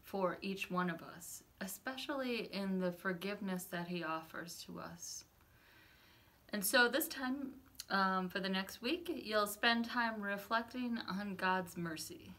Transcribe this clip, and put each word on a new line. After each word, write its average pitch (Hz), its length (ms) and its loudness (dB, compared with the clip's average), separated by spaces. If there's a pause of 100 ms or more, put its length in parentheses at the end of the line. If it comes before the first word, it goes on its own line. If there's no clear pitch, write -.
for 180 380 0
each 196 280 -4
one 180 200 2
of 165 120 -4
us, - 400 -14 (200)
especially 254 880 -4
in 190 300 2
the 180 100 4
forgiveness 185 720 -2
that 175 240 -4
he 175 160 -2
offers 160 640 -6
to 175 120 -10
us. - 460 -10 (1300)
And 208 160 -2
so 240 240 8
this 302 180 4
time, 262 440 -2 (380)
um, 190 380 4
for 185 140 -2
the 190 80 0
next 190 320 -2
week, 320 280 -2 (140)
you'll 208 240 4
spend 233 380 4
time 226 360 0
reflecting 226 800 0 (100)
on 196 260 -2
God's 185 420 2
mercy. 170 600 -6